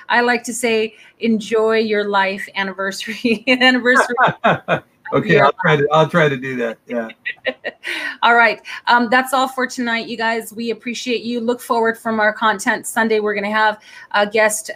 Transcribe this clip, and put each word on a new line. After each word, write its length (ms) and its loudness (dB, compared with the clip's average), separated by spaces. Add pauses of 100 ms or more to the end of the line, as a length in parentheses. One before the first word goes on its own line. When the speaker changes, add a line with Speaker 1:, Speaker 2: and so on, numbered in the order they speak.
Speaker 1:
I 140 2
like 220 0
to 100 -8
say, 400 -2 (260)
enjoy 580 0
your 300 0
life 480 -2
anniversary, 920 -4
<laughs> 20 2
anniversary 680 4 (280)
Speaker 2:
<laughs> 380 0 (300)
Okay, 240 2
Speaker 1:
of 0 -
your 80 6
Speaker 2:
I'll 80 4
try 220 0
Speaker 1:
life. 60 2
Speaker 2:
to, 120 2
I'll 160 4
try 200 2
to 80 -2
do 200 -6
that. 300 -4
Yeah. 220 -6 (380)
Speaker 1:
<laughs> 760 -10
All 120 6
right. 260 4 (280)
Um, 200 4
that's 240 0
all 140 2
for 200 -4
tonight, 420 -4
you 80 -10
guys. 360 -4
We 180 -6
appreciate 520 -6
you. 180 -4
Look 200 -2
forward 360 0
from 220 -4
our 140 2
content 540 -2
Sunday. 340 0
We're 140 -2
gonna 160 -4
have 300 2 (320)
a 140 2
guest, 500 0